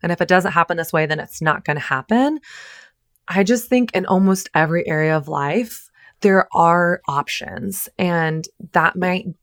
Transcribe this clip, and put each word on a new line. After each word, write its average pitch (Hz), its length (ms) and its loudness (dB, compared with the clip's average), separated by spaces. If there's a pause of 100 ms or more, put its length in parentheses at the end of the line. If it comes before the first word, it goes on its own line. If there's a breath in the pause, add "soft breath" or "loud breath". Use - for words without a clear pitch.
And 170 100 0
if 175 80 -2
it 175 80 0
doesn't 180 240 2
happen 170 240 2
this 165 160 -6
way, 156 140 2
then 151 140 -4
it's - 220 -12
not 156 220 0
gonna 147 160 -2
happen." 247 580 0 (880 loud breath)
I 190 160 2
just 240 240 0
think 247 260 2
in 185 120 -2
almost 190 480 2
every 160 340 0
area 156 280 0
of 147 120 -4
life, 156 640 -4 (320 soft breath)
there 190 320 4
are 175 540 4
options, - 800 -6 (100)
and 165 480 0 (260)
that 165 240 2
might 180 300 -2 (160)